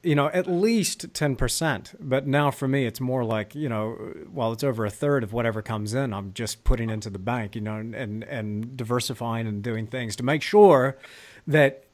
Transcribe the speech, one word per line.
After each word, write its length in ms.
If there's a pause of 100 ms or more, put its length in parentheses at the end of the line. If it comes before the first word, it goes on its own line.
You 140
know, 140
at 180
least 640
ten 220
percent. 640
But 260
now 240
for 180
me, 200
it's 120
more 240
like, 300
you 160
know, 440 (180)
well, 200
it's 120
over 200
a 60
third 340
of 80
whatever 300
comes 320
in, 180
I'm 220
just 300
putting 260
into 220
the 80
bank, 340
you 80
know, 140
and, 180
and, 300
and 520
diversifying 680
and 160
doing 240
things 300
to 80
make 180
sure 560 (480)
that 380 (100)